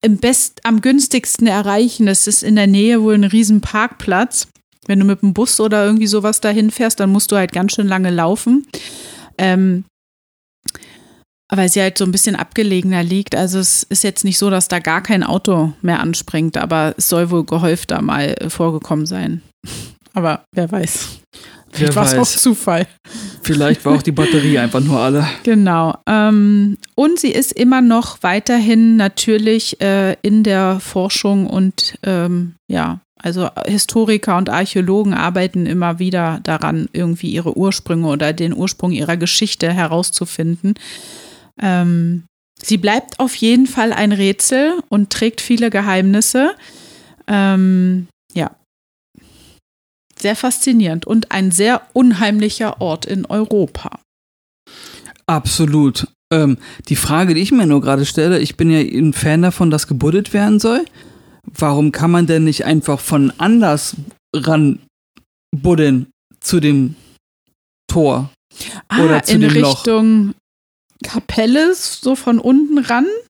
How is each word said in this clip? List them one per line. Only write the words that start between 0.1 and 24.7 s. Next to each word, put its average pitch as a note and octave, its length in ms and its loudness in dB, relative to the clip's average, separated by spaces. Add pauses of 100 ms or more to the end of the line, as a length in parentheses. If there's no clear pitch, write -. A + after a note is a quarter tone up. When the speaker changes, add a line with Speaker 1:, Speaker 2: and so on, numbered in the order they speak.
Speaker 1:
best-, - 480 -2
am A3+ 160 2
günstigsten C4 680 0
erreichen. G#3 600 0
Es G3 200 0
ist G#3 160 -2
in G#3+ 120 2
der G3+ 120 4
Nähe G#3+ 340 4
wohl G#3+ 140 2
ein G#3 80 4
riesen G#3 380 4
Parkplatz. G#3+ 840 -2 (380)
Wenn G3 140 0
du G3 60 4
mit G3 160 2
dem G3 120 2
Bus A#3 260 -2
oder G#3+ 260 2
irgendwie A3 220 2
sowas G#3+ 320 0
dahin G#3+ 320 0
fährst, A3+ 280 -2
dann G3 120 2
musst G3+ 200 0
du G#3 40 2
halt F#3 160 0
ganz F#3 220 -2
schön G#3 140 -2
lange F#3 220 0
laufen. G3+ 560 0 (720)
Ähm, F#3 460 0 (1700)
weil F#3+ 200 0
sie G3 120 0
halt F#3+ 160 -2
so G3 60 0
ein F#3 80 0
bisschen F#3+ 240 0
abgelegener F#3 680 -2
liegt. F#3+ 320 -2
Also F#3 240 -2
es - 240 -2
ist - 200 -4
jetzt G3 200 -2
nicht F#3+ 140 0
so, G3+ 120 0
dass F#3 180 0
da F3 120 -2
gar E3 220 -2
kein F#3+ 220 0
Auto E3 580 0
mehr E3+ 180 0
anspringt, D#3+ 580 -4
aber D#3 400 -2
es - 120 -4
soll F3 200 0
wohl E3+ 160 0
gehäufter E3 560 -2
mal C#3+ 340 -2 (140)
vorgekommen D#3 560 -4
sein. E3+ 360 -6 (720)
Aber E3+ 300 -4 (100)
wer E3+ 180 -4
weiß. - 480 -6 (500)
Vielleicht D3+ 240 -2
Speaker 2:
Wer - 20 -2
Speaker 1:
war's C#3 200 2
auch B2+ 40 2
Speaker 2:
weiß. - 220 0
Speaker 1:
Zufall. F#3+ 460 0 (560)
Speaker 2:
Vielleicht D3 420 0
war C#3+ 100 4
auch C3+ 60 0
die E3+ 100 -2
Batterie D3+ 460 2
einfach A#2+ 220 0